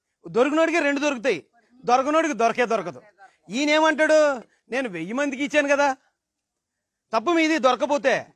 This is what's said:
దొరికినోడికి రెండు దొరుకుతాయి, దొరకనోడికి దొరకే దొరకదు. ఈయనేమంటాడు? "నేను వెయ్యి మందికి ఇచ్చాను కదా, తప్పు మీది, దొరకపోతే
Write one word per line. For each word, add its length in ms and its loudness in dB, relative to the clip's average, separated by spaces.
దొరికినోడికి 520 0
రెండు 200 -2
దొరుకుతాయి, 460 -2
దొరకనోడికి 480 0
దొరకే 320 0
దొరకదు. 360 -4
ఈయనేమంటాడు? 880 2
"నేను 200 -4
వెయ్యి 240 -8
మందికి 300 -4
ఇచ్చాను 260 0
కదా, 240 2
తప్పు 180 0
మీది, 280 2
దొరకపోతే 760 0